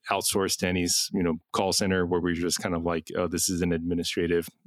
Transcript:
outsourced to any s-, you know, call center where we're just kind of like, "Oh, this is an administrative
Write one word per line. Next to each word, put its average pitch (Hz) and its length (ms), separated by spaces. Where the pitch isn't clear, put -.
outsourced 98 480
to 95 100
any 90 160
s-, - 280
you 95 100
know, 85 120
call 95 200
center 95 340
where 87 140
we're 87 140
just 85 260
kind 92 140
of 82 100
like, 82 320
"Oh, 90 100
this 82 220
is 90 120
an 90 120
administrative 85 760